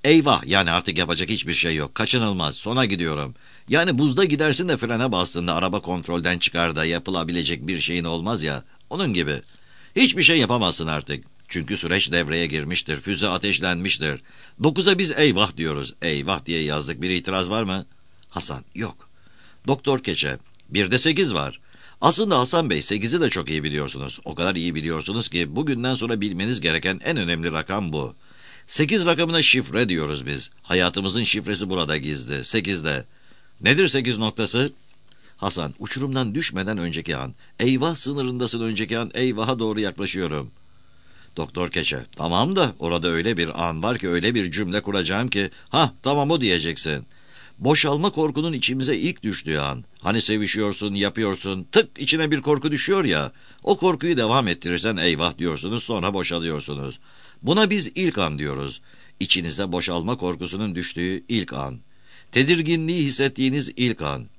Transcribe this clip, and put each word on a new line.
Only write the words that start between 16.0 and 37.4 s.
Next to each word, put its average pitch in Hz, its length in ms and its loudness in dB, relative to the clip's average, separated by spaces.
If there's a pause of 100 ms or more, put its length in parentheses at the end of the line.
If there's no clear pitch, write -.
Eyvah 80 440 0
diye 82 160 0
yazdık. 76 400 -2
Bir 90 80 -2
itiraz 92 400 0
var 110 120 0
mı? 95 240 -4 (440)
Hasan, 76 340 -6 (100)
yok. - 340 -10 (580)
Doktor 131 360 0
Keçe, 73 360 -2 (300)
bir 95 220 0
de 123 80 4
sekiz 156 360 2
var. 71 260 -4 (400)
Aslında 175 380 4
Hasan 143 320 2
Bey, 76 120 2
sekizi 113 380 0
de 135 100 4
çok 82 200 -2
iyi 78 140 -2
biliyorsunuz. 69 600 -4
O 76 100 -10
kadar 90 200 0
iyi 85 200 -2
biliyorsunuz 80 540 -4
ki 85 280 -2
bugünden 131 380 -2
sonra 117 260 -2
bilmeniz 101 400 -2
gereken 82 440 0
en 160 120 0
önemli 85 360 -2
rakam 82 400 -4
bu. 67 220 -4 (520)
Sekiz 170 400 2
rakamına 165 360 2
şifre 117 460 2
diyoruz 76 380 -2
biz. 69 240 -6 (120)
Hayatımızın 92 640 2
şifresi 98 460 -2
burada 80 260 0
gizli. 69 480 -4
Sekizde. 80 600 -2 (560)
Nedir 143 280 4
sekiz 123 300 0
noktası? 113 540 0 (640)
Hasan, 87 420 -4
uçurumdan 127 560 -4
düşmeden 101 440 -2
önceki 82 380 -4
an. 65 180 -8 (260)